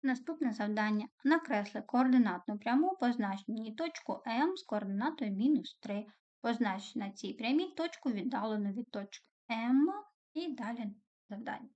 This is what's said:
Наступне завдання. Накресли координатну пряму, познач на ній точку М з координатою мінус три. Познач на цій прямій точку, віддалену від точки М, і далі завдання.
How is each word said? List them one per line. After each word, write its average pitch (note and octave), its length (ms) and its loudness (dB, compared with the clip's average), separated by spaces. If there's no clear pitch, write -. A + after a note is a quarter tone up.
Наступне C4 500 0
завдання. G#3+ 560 0
Накресли C4+ 580 2
координатну A#3+ 760 4
пряму, D4+ 420 2
познач G#3+ 480 0
на A3+ 60 -4
ній A3 200 -6
точку - 520 -6
М C#4+ 300 2
з - 60 -12
координатою G#3 720 -2
мінус B3+ 480 2
три. G#3 260 -6
Познач A3+ 540 0
на G3+ 160 -4
цій G3+ 220 -8
прямій D4 400 0
точку, E4 380 -4
віддалену G#3+ 600 -2
від A#3+ 180 -8
точки - 360 -10
М, B3+ 420 4
і E4 180 -4
далі A#3 420 -6
завдання. - 480 -10